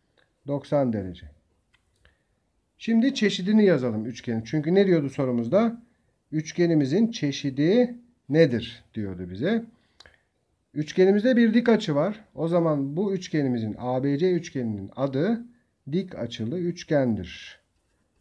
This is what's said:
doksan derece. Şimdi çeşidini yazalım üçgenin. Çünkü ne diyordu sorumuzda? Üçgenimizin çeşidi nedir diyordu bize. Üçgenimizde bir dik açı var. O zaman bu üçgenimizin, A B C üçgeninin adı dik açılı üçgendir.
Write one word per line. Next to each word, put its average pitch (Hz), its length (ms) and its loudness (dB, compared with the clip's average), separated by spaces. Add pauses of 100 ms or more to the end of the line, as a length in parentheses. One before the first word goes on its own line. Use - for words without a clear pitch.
(480)
doksan 139 460 -2
derece. 92 360 -8 (1500)
Şimdi 226 360 2
çeşidini 208 520 2
yazalım 123 400 2
üçgenin. 117 360 -6
Çünkü 156 340 -2
ne 196 120 6
diyordu 160 220 2
sorumuzda? 135 720 0 (500)
Üçgenimizin 165 800 2
çeşidi 147 840 0 (340)
nedir 160 540 2 (100)
diyordu 92 360 -8
bize. 190 360 -2 (1080)
Üçgenimizde 196 640 2
bir 233 160 4
dik 240 160 4
açı 214 260 2
var. 175 300 -2 (100)
O 151 120 -4
zaman 156 500 0
bu 196 160 -2
üçgenimizin, 123 640 -2
A 127 260 -4
B 143 140 0
C 185 140 0
üçgeninin 117 640 -4
adı 143 500 -2 (460)
dik 185 240 -6
açılı 117 440 -8
üçgendir. 135 1000 -4 (600)